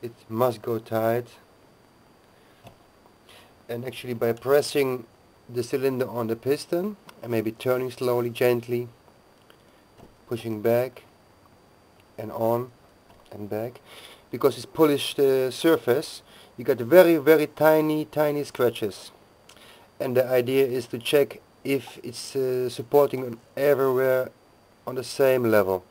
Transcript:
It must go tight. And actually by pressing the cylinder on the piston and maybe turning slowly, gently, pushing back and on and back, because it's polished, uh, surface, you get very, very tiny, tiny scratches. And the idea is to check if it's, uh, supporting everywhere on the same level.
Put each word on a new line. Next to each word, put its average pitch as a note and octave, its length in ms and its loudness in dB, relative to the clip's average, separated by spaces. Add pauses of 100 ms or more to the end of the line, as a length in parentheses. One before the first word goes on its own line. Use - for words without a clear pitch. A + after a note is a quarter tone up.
It A#2 120 -14 (140)
must A2+ 360 -2
go A2+ 160 -4
tight. A2+ 480 -2 (2500)
And A#2+ 160 -8
actually B2 300 -10
by A#2 180 0
pressing C3 720 0 (420)
the A#2+ 160 -6
cylinder C3 460 -2
on A#2 180 -4
the A2+ 80 -2
piston F3 640 -4 (240)
and A#2+ 100 -8
maybe A2 200 -2
turning B2+ 400 -2
slowly, B2 400 -2
gently, A#2+ 580 0 (1400)
pushing A2+ 340 -8
back A#2+ 420 0 (1120)
and A2 140 -10
on A#2 400 -2 (600)
and G#2 160 -14
back, A2 320 -8 (520)
because B2+ 260 0
it's B2 80 -14
polished, D3 540 0
uh, C3 320 2
surface, D3+ 720 0 (340)
you C3+ 80 -10
get B2+ 140 0
very, E3 380 8
very D3 300 4
tiny, D#3 580 2
tiny D3 380 -2
scratches. A2+ 680 -4 (880)
And B2+ 180 -2
the B2+ 100 2
idea B2+ 380 2
is B2 220 -4
to C3 100 -10
check C#3 440 0 (220)
if C3+ 400 -4
it's, - 320 -12
uh, B2+ 340 -2
supporting B2+ 680 0 (160)
everywhere C3 760 2 (560)
on B2+ 80 -8
the B2+ 80 -6
same C3 400 2
level. G2+ 480 2